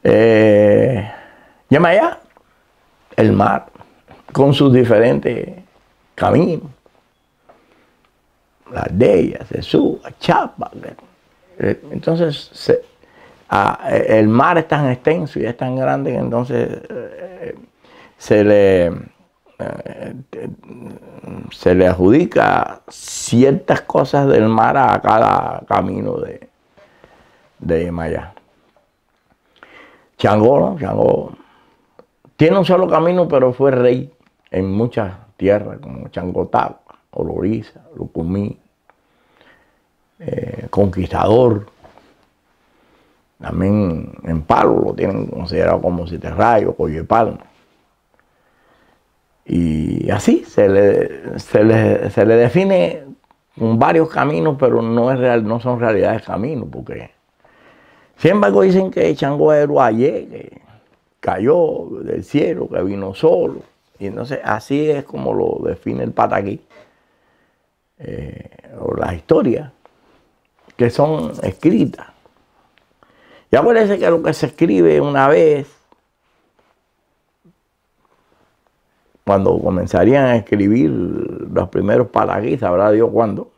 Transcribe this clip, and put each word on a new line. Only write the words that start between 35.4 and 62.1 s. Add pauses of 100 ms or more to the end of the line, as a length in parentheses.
como
Changotagua, (300)
Oloriza, (140)
Lucumí, (1700)
eh,
Conquistador. (1700)
También (120)
en
Palo
lo
tienen
considerado
como
Siete
Rayos,
Coyo
de
Palma. (2000)
Y
así
se
le,
se
le,
se
le
define (540)
con
varios
caminos,
pero
no
es
real,
no
son
realidades
caminos,
porque (1080)
sin
embargo
dicen
que
Changó
es
el
Guayé,
que (580)
cayó (160)
del